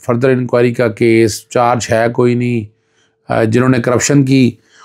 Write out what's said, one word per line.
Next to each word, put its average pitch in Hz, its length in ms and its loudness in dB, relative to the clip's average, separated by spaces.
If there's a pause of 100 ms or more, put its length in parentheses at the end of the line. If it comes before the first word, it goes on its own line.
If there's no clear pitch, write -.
फर्दर 123 300 -2
इंक्वायरी 123 420 0
का 120 160 -2
केस, 113 640 0
चार्ज 120 400 0
है 117 180 0
कोई 123 260 0
नहीं, 120 320 -4 (640)
अ, 117 160 0
जिन्होंने 123 360 2
करप्शन 127 440 0
की 131 340 2 (260)